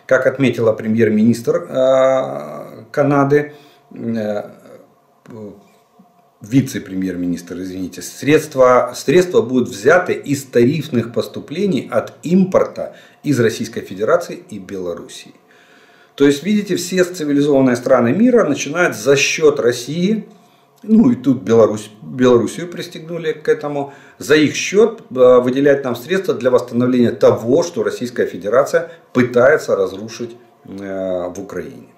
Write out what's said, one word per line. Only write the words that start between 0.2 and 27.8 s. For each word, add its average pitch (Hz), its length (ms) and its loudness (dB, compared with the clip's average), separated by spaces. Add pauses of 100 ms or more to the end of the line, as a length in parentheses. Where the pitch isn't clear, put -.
отметила 120 440 0
премьер-министр, 110 1000 0
э, 131 1200 -2
Канады, 143 600 2 (380)
э, 113 520 -6 (2000)
вице-премьер-министр, 92 1160 -4
извините, 92 420 -10
средства, 127 960 2
средства 160 460 2
будут 123 280 0
взяты 175 440 2
из - 300 -4
тарифных 123 720 0
поступлений - 800 -4
от - 220 -2 (100)
импорта 180 720 0 (280)
из 131 160 0
Российской - 420 -2
Федерации 156 680 -4
и 104 100 -14
Белоруссии. 92 720 -12 (840)
То 139 100 4
есть, 143 180 2
видите, 196 320 0
все 180 300 0
цивилизованные 143 720 2
страны 123 340 2
мира 226 320 4
начинают 151 520 -2
за 120 200 2
счёт 147 460 2
России, 165 680 -2 (560)
ну 131 280 4
и 117 40 0
тут 127 280 -2
Беларусь, 113 460 2 (120)
Белоруссию 123 680 0
пристегнули 160 640 -10
к 151 160 -10
этому, 147 460 -2 (240)
за 123 180 0
их 151 180 4
счёт, 220 560 0
э, 127 300 6
выделять 135 460 2
нам 120 100 -4
средства 175 380 -4
для 120 180 -2
восстановления 123 600 0
того, 123 520 2
что 117 200 -4